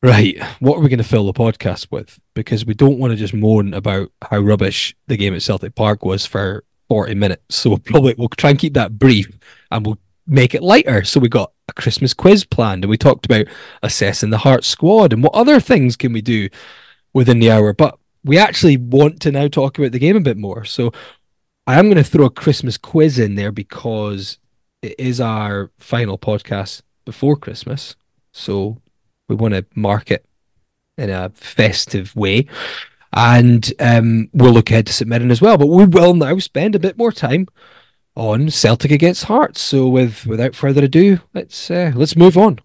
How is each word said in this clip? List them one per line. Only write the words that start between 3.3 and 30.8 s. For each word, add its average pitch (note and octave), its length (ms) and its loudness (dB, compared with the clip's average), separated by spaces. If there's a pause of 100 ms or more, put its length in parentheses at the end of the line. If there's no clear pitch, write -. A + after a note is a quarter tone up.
moan G#2 400 0
about G2 380 -6 (180)
how G#2 100 -2
rubbish G#2 540 -2 (140)
the B2+ 100 -4
game G2 160 -2
at F#2+ 80 -8
Celtic - 340 -10
Park G#2+ 280 -2
was F#2+ 220 -6
for G2 380 -8 (260)
forty G#2+ 260 -2
minutes. G2 400 -4
So - 160 -2
we'll G2 80 0
probably, C3+ 380 2
we'll A#2 120 -6
try - 200 -2
and C#3+ 100 2
keep D#3 140 -4
that A2 260 -4
brief, A#2 300 4 (420)
and G#2+ 140 -6
we'll G#2 140 -6 (280)
make C3+ 280 2
it C3 80 -4
lighter. F3 400 2
So - 160 0
we A#2+ 100 0
got A2+ 220 -2 (160)
a - 60 -18
Christmas - 400 -6
quiz G3 320 4
planned, G2 380 -4
and G2 60 -4
we A2 80 0
talked - 280 0
about G#2+ 200 0 (380)
assessing - 480 -4
the A2 80 -2
Hearts C3+ 280 2
squad F#3 460 2
and A2+ 100 0
what A3 120 2
other B3 240 4
things C3+ 360 0
can A#2+ 180 -6
we A2 80 -6
do G#2+ 280 -2 (640)
within B2 260 4
the A2+ 120 6
hour. G#2+ 220 4
But D3 240 0 (260)
we C#3 140 2
actually F#3 400 2
want C#3 440 2
to D3+ 100 -2
now C#3 160 -2
talk C3+ 300 -4
about C3+ 140 -2
the B2 80 -6
game E3+ 180 2
a G#3 40 0
bit B2+ 160 -2
more. G#2 280 -10
So A#2+ 260 -6 (760)
I C3 120 4
am G3+ 100 6
gonna F3 140 4
throw D3 220 2
a B2+ 60 2
Christmas - 460 -4
quiz D#3 420 0
in G#2 160 -2
there G2+ 160 -6
because G#2 880 -10 (420)
it - 180 -14
is B2+ 220 -4
our G#2+ 560 -6
final A2 400 -6
podcast - 640 -8 (240)
before C3+ 300 -2
Christmas. - 600 -14 (360)
So G2+ 500 -8 (480)
we A2+ 60 -4
wanna G#2 300 -4 (100)
mark G#2 340 -4
it - 160 -4 (720)